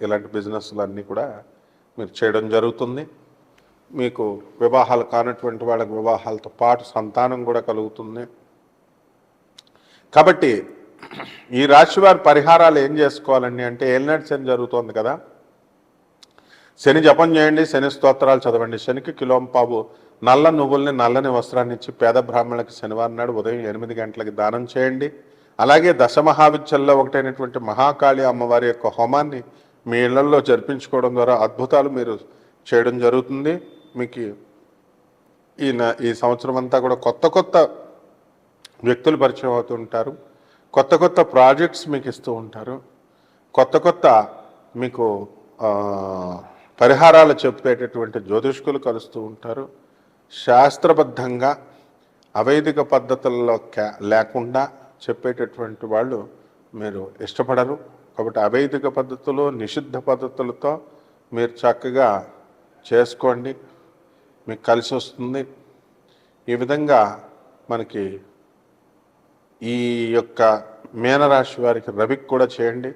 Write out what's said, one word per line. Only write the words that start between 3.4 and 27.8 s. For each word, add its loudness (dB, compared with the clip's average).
మీకు -6
వివాహాలు 2
కానటువంటి -4
వాళ్ళకి -4
వివాహాలతో -6
పాటు 2
సంతానం -4
కూడా -2
కలుగుతుంది. -8
కాబట్టి 4
ఈ 2
రాశి 8
వారి 8
పరిహారాలు 6
ఏం 0
చేసుకోవాలండి 0
అంటే, -2
ఏలినాటి -2
శని -6
జరుగుతోంది -4
కదా, -4
శని 4
జపం 6
చేయండి, 2
శని -2
స్తోత్రాలు 2
చదవండి. -2
శనికి -8
కిలోంపావు -2
నల్ల 6
నువ్వుల్ని, 0
నల్లని 0
వస్త్రాన్ని -4
ఇచ్చి -14
పేద 2
బ్రాహ్మణులకి -2
శనివారం -6
నాడు -6
ఉదయం -6
ఎనిమిది -10
గంటలకి -10
దానం -4
చేయండి. -2
అలాగే 4
దశమహావిద్యల్లో 2
ఒకటైనటువంటి -4
మహాకాళి 0